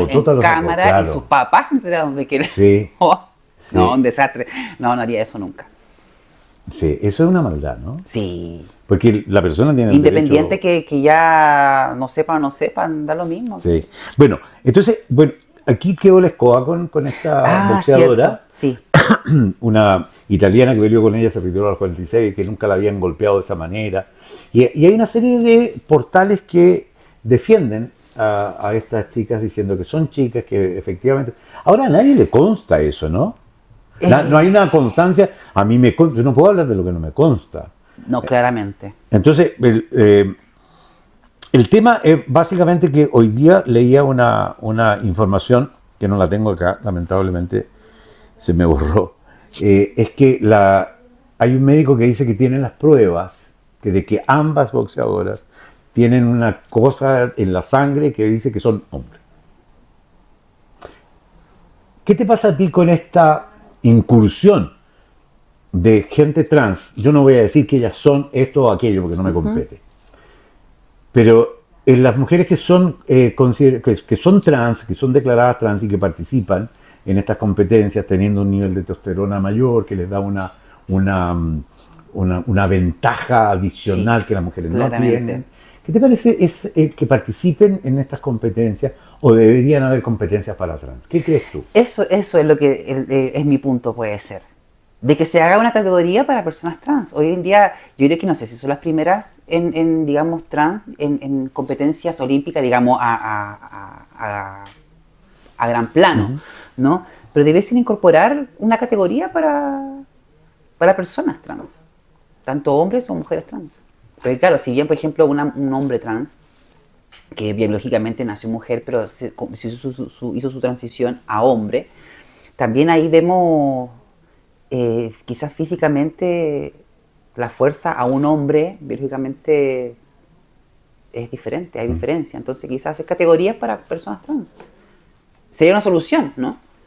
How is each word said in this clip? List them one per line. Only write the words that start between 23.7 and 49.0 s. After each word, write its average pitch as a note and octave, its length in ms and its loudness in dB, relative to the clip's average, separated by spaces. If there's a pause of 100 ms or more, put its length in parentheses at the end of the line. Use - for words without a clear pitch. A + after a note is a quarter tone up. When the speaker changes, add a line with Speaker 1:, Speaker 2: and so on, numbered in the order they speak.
Speaker 2:
Y, A#2+ 100 6 (140)
y D#3 100 4
hay F#3+ 60 6
una A3+ 140 2
serie A#3+ 320 0
de A#3 480 2
portales F#3 560 2
que - 480 2 (320)
defienden B2 680 0 (240)
a, G#2 420 -2
a G#2 160 -4
estas A2 360 -6
chicas A2+ 300 -6
diciendo G2+ 380 -4
que F2+ 60 -8
son D#3 260 -4
chicas, B2 340 -4
que F#2+ 340 -2
efectivamente. A#2+ 540 -4 (320)
Ahora A3+ 220 2
a - 20 0
nadie B3 280 4
le A#2+ 120 4
consta D3 520 2
eso, D2+ 280 -4
¿no? B2 280 -4 (640)
Na-, D#3+ 220 4
Speaker 1:
Eh. - 60 -2
Speaker 2:
no D3+ 80 4
hay D#3+ 120 4
una G3 220 4
constancia. E3 600 2 (240)
A G2+ 100 2
mí A#2 140 2
me B2 160 4
con-, D#3+ 200 2
yo A#2 80 0
no B2 120 0
puedo D#3 160 6
hablar F3 160 0
de A#2 80 -2
lo F#2 100 -2
que F2+ 80 -4
no E2+ 80 -6
me D#2 120 -8
consta. A2 560 -2 (400)
Speaker 1:
No, B2 140 -2
claramente. A2+ 720 -2 (160)
Speaker 2:
Entonces, C#3+ 500 4
el, A2+ 320 2
eh, G2+ 420 4 (1200)
el B2 160 4
tema A3 340 4
es D#3 240 4
básicamente E3+ 640 2
que C#3+ 220 2
hoy A#2 160 4
día D3+ 380 4
leía B2 360 4
una, A#2+ 580 0
una A2 440 0
información, G#2+ 640 0 (300)
que G#2 80 -2
no G2+ 80 0
la F#2 120 2
tengo G#2 220 -2
acá, F2+ 320 -2
lamentablemente F#2 840 -4 (720)
se - 160 -2
me F2 100 2
borró, D#2 500 0 (460)